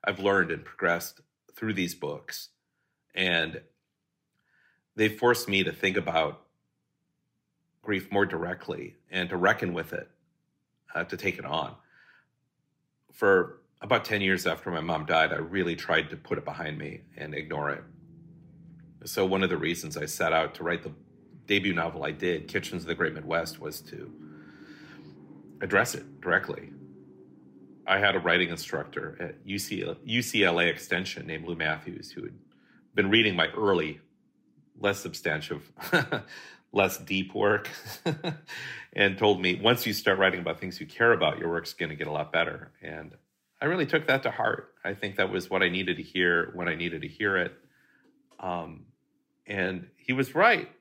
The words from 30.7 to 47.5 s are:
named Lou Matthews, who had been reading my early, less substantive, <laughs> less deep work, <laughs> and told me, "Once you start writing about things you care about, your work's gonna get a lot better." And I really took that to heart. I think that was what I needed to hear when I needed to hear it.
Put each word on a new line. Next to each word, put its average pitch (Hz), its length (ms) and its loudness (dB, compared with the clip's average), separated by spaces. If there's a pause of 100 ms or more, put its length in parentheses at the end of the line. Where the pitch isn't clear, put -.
named 80 180 -8
Lou 85 100 -4
Matthews, 80 560 -4
who 90 120 -12
had - 100 -12 (640)
been 98 140 4
reading 107 260 6
my 82 120 4
early, 87 520 0 (800)
less 98 200 0
substantive, 76 720 -6 (200)
<laughs> - 800 -4
less 95 280 2
deep 95 340 -4
work, 104 360 2 (360)
<laughs> - 880 -6
and 98 240 4
told 101 240 4
me, 90 140 2
"Once 113 300 2
you 110 80 -2
start 98 260 2
writing 92 200 4
about 85 200 -6
things 92 200 -10
you 76 60 -10
care 117 260 4
about, 82 280 4
your 85 100 -2
work's 82 240 -4
gonna 78 220 -6
get 76 120 -6
a 76 40 -6
lot 76 200 -4
better." 80 400 -2 (100)
And 78 320 -12 (460)
I - 60 -4
really 165 200 2
took 156 220 0
that 139 160 2
to - 80 0
heart. - 420 -2 (120)
I 101 80 -2
think 98 240 -6
that 95 140 2
was 92 180 -2
what 95 120 2
I 92 80 4
needed 92 280 -2
to 82 60 -10
hear 87 500 2
when 87 140 -4
I 85 80 0
needed 82 260 -4
to 80 60 -10
hear 98 300 -2
it. 87 160 0 (840)